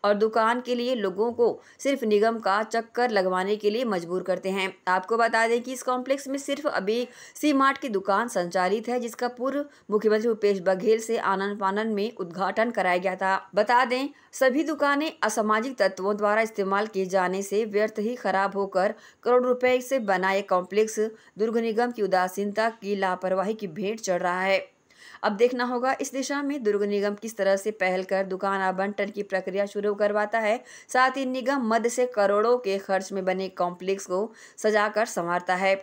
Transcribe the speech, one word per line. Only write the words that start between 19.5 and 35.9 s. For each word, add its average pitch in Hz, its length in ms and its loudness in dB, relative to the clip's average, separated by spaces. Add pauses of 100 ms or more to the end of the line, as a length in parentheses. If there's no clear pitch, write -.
से 262 200 -2
बना 190 300 0
ये 196 160 0
कॉम्प्लेक्स 202 520 0 (380)
दुर्ग 220 220 0
निगम 226 320 0
की 220 120 -4
उदासीनता 196 680 0
की 202 240 -4
लापरवाही 185 580 0
की 208 160 -6
भेंट 208 300 -4
चढ़ 175 220 -2
रहा 180 200 0
है। 190 180 4 (640)
अब 214 100 2
देखना 240 300 2
होगा 247 380 0
इस 277 120 -6
दिशा 277 300 -4
में 277 200 -4
दुर्ग 208 200 2
निगम 202 320 0
किस 220 220 -12
तरह 196 180 2
से 202 180 -4
पहल 185 300 -2
कर 190 220 -2
दुकान 190 360 -2
आवंटन 190 480 -2
की 202 140 -8
प्रक्रिया 190 420 -2
शुरू 202 300 -2
करवाता 208 440 0
है, 220 240 0 (260)
साथ 262 280 2
ही 269 80 -2
निगम 254 420 -2
मद 226 200 2
से 247 180 0 (100)
करोड़ों 208 420 4
के 196 220 -2
खर्च 196 340 -2
में 190 120 -4
बने 185 300 -2
कॉम्प्लेक्स 185 500 -4
को 196 240 -2 (280)
सजाकर 214 500 2
संवारता 180 480 -2
है। 196 280 2